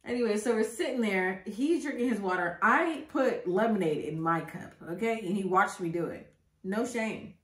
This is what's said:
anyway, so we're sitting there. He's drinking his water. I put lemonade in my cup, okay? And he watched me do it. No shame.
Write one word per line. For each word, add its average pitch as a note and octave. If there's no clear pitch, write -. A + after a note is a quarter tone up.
anyway, A#3
so A3+
we're A3
sitting C4
there. F#3+
He's C4+
drinking B3
his G3+
water. F3+
I D4
put C4
lemonade F#3+
in D#3+
my E3
cup, -
okay? A3
And F#3+
he F#3+
watched F#3+
me F3
do E3
it. -
No G#3
shame. A3